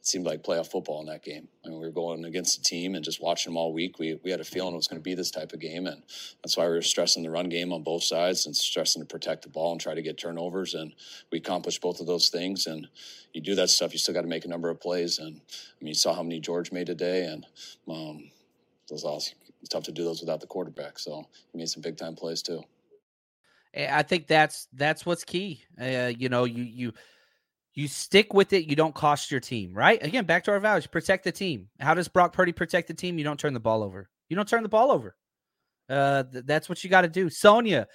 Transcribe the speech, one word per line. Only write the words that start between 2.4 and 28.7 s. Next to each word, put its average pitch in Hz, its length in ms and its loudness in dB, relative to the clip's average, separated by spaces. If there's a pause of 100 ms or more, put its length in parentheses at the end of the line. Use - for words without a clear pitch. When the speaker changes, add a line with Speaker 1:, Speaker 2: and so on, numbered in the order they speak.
Speaker 1:
the - 60 -6
team 90 300 -2
and 82 100 -6
just 80 160 -8
watching 85 320 -2
them 82 40 -6
all 82 160 -2
week. 85 260 -6
We, 80 240 -6
we 90 80 -6
had 87 100 -2
a 76 40 -12
feeling 90 280 -6
it 85 40 -8
was 78 100 0
gonna 82 140 -10
be 90 140 -6
this 87 160 -4
type 78 220 -10
of 82 60 -12
game, 82 280 -8
and - 160 -8 (400)
that's - 140 -4
why 85 100 2
we 85 80 2
were 85 80 0
stressing 87 400 2
the 80 80 -6
run 87 180 -2
game 87 240 -4
on 82 100 -4
both 82 220 -2
sides 87 420 2
and 73 100 -8
stressing - 460 0
to 76 40 -12
protect 80 360 -6
the - 60 -20
ball 80 240 -2
and 82 80 -6
try 80 140 -6
to 82 80 -4
get 78 160 -8
turnovers, 87 560 -6
and 80 200 -10 (380)
we 85 60 -2
accomplished 87 420 -4
both 90 200 -2
of 85 60 -10
those 87 220 2
things. 92 400 -2
And 78 200 -10 (440)
you 82 80 -10
do 95 160 -2
that 90 140 4
stuff, 85 220 2
you 85 60 -6
still - 160 -2
gotta 85 140 -2
make 82 160 -4
a 87 40 -10
number 85 220 -2
of 82 100 -6
plays, 87 380 -2
and, 80 180 -14
I - 480 -20
mean, 78 40 -10
you 76 60 -8
saw 82 200 2
how 85 80 -4
many 82 160 -6
George 85 320 -4
made 90 160 -6
today, 90 380 -2
and, 78 220 -10 (420)
um, 151 420 -12 (580)
those - 160 -10
all, 73 120 -2
it's - 520 -12
tough - 160 -4
to 85 80 -10
do 85 120 -4
those 82 160 -4
without 80 200 -4
the - 60 -16
quarterback, - 540 -8
so - 260 -10 (260)
he 85 60 -12
made 82 100 -6
some 80 140 -8
big-time 82 320 -8
plays 82 260 -6
too. 80 220 -8 (1120)
Speaker 2:
I 143 260 2
think 160 260 -2
that's, 156 440 4
that's 147 320 -2
what's 175 200 -2
key. 180 380 -6 (160)
Uh, 123 380 -2
you 127 140 -2
know, 123 140 4
you, 120 180 -2
you, 120 300 -6 (840)
you 147 120 -4
stick - 460 4
with 196 220 6
it. 180 100 4
You 151 100 -2